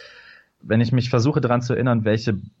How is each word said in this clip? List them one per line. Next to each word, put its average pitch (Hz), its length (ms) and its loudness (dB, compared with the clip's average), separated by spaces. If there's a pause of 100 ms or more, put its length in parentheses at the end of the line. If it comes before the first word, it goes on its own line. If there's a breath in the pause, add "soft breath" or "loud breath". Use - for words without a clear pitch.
(600 loud breath)
wenn 113 200 0
ich 117 100 0
mich 127 200 2
versuche 131 300 2
daran 120 220 0
zu 123 100 -2
erinnern, 117 320 0
welche, 107 320 0 (240)